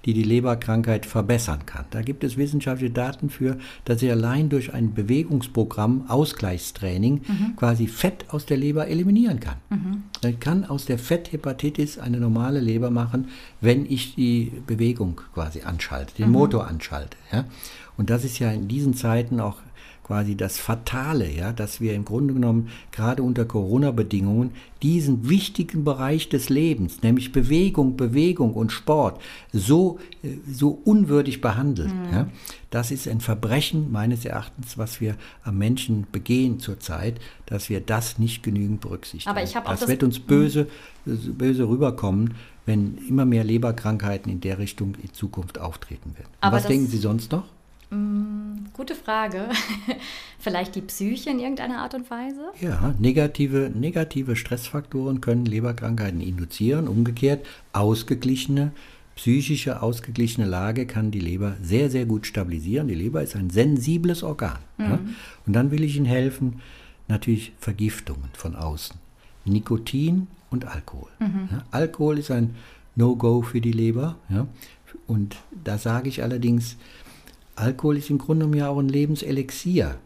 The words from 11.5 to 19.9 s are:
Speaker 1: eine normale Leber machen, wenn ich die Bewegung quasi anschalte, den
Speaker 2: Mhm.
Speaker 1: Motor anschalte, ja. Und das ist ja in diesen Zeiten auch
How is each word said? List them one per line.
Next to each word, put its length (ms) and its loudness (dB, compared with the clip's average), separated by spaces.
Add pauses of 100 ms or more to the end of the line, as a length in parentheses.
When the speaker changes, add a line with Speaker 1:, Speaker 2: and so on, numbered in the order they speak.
Speaker 1:
eine 200 -2
normale 420 2
Leber 300 0
machen, 380 0 (320)
wenn 300 6
ich 240 -2
die 380 2 (140)
Bewegung 540 0 (140)
quasi 280 -6
anschalte, 520 -6
den 120 2
Speaker 2:
Mhm. 80 8
Speaker 1:
Motor 340 4
anschalte, 480 -8 (160)
ja. 120 2 (520)
Und 140 0
das 140 2
ist 160 -6
ja 120 2
in 160 -2
diesen 260 2
Zeiten 460 2
auch 180 -2 (440)